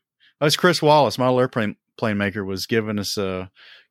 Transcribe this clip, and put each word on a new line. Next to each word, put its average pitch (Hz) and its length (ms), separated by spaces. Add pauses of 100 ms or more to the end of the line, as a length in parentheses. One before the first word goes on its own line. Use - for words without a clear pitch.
(400)
Oh, 147 60
it's 151 100
Chris 175 240
Wallace, 147 380
model 127 200
airplane, 123 380 (220)
plane 110 180
maker, 101 260
was 95 220
giving 110 340
us 101 200
a 95 320 (400)